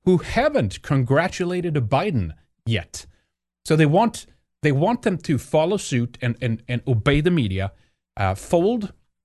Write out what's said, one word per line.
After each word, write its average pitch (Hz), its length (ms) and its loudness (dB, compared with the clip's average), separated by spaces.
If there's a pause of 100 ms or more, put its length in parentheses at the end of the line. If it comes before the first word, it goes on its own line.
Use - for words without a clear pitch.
who 185 140 4
haven't 240 640 0
congratulated 165 920 0
Biden 131 600 -2 (320)
yet. 104 400 -4 (580)
So 156 120 0
they 156 100 6
want, 208 400 2 (360)
they 151 100 2
want 180 300 0
them 180 160 0
to 139 200 -2
follow 165 400 0
suit 120 420 -4
and, 120 220 -2
and, 113 260 -4
and 120 180 -4
obey 143 360 2
the 175 80 2
media, 98 420 -2 (460)
uh, 95 160 0
fold, 196 580 -2 (320)